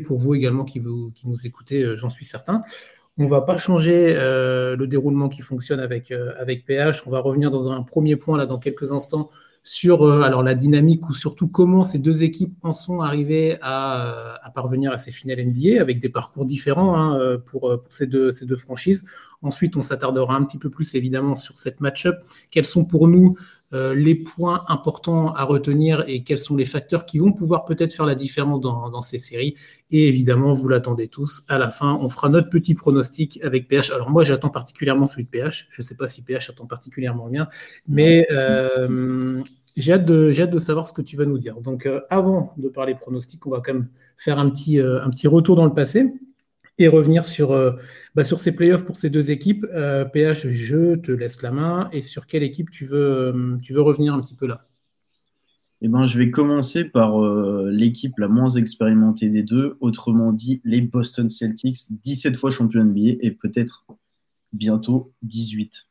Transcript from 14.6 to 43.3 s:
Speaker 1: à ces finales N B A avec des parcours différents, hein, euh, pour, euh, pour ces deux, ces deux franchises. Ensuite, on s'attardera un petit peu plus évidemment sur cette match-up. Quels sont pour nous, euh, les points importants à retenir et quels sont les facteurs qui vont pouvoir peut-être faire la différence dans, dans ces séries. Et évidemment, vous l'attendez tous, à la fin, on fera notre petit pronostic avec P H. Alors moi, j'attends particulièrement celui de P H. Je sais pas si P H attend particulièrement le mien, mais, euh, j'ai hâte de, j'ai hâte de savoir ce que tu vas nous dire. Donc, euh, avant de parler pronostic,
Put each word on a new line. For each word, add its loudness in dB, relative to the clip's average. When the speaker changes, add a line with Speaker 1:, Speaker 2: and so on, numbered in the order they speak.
Speaker 1:
à -6
ces -14
finales -8
N -2
B 4
A 4
avec 0
des -4
parcours -8
différents, 0
hein, 0
euh, 0
pour, -6
euh, 0
pour -14
ces -4
deux, 2
ces -8
deux -4
franchises. -2
Ensuite, -2
on -2
s'attardera -2
un 2
petit -8
peu -8
plus -6
évidemment -2
sur -12
cette -8
match-up. -2
Quels 2
sont 2
pour 4
nous, 8
euh, -4
les 4
points -4
importants -2
à -4
retenir 2
et -6
quels -2
sont -4
les 2
facteurs -4
qui -2
vont 6
pouvoir -2
peut-être -2
faire -2
la 0
différence -4
dans, -4
dans -10
ces -8
séries. -6
Et 4
évidemment, 4
vous -2
l'attendez 0
tous, -6
à -2
la 0
fin, -2
on -2
fera -4
notre 4
petit 2
pronostic 0
avec -2
P 2
H. 0
Alors -4
moi, 6
j'attends 0
particulièrement -2
celui -6
de -16
P -6
H. -8
Je -14
sais -10
pas -8
si -12
P -8
H -8
attend -20
particulièrement -8
le -10
mien, -4
mais, 6
euh, 0
j'ai 2
hâte 4
de, 6
j'ai 2
hâte 0
de 0
savoir -2
ce -14
que -8
tu -12
vas -2
nous -2
dire. -10
Donc, -8
euh, -4
avant 0
de -6
parler -4
pronostic, -12